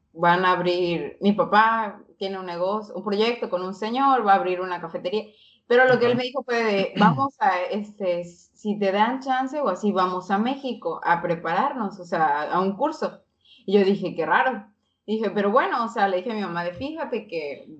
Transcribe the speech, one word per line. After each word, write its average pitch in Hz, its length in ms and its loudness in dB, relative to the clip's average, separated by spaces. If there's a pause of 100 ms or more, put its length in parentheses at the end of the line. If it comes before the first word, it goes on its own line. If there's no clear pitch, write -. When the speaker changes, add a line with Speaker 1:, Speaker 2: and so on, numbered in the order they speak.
(120)
Speaker 1:
van 175 320 4
a 190 80 4
abrir, 175 680 0
mi 202 120 4
papá 214 680 2 (180)
tiene 196 200 -6
un 190 80 -10
negocio, 185 480 -4
un 190 100 -8
proyecto 214 460 0
con 180 120 -2
un 190 120 -6
señor, 240 520 0
va 196 80 8
a - 20 6
abrir 180 240 0
una 180 200 -6
cafetería". 180 440 -6 (420)
Pero 254 200 6
lo 247 120 6
que 240 80 4
él 240 80 4
Speaker 2:
Ajá. - 20 2
Speaker 1:
me 247 80 -2
dijo 254 200 -6
fue 233 180 -2
de, 202 320 0
Speaker 2:
<clears throat> 190 40 -6
Speaker 1:
"Vamos 214 420 4
a, 185 220 2
este, 185 600 -4
si 202 540 -8
te 196 140 2
dan 226 280 2
chance 262 400 -2
o 269 80 0
así, 190 240 0
vamos 185 380 -2
a 196 80 2
México 233 680 -4
a 170 180 0
prepararnos, 185 760 -2
o 175 60 -14
sea, 151 380 0 (100)
a 175 80 0
un 196 160 -2
curso". 254 460 -4 (440)
Y 190 120 0
yo 202 60 6
dije, 180 300 0
"Qué 160 120 -2
raro". 226 400 0 (400)
Dije, 220 240 -2
"Pero 202 200 0
bueno", 277 340 2
o - 40 -4
sea, 208 200 0
le 185 100 0
dije 226 140 -4
a - 20 -4
mi 214 80 -4
mamá 175 220 -6
de, 175 100 -6
"Fíjate 262 520 -8
que, 147 420 -8 (100)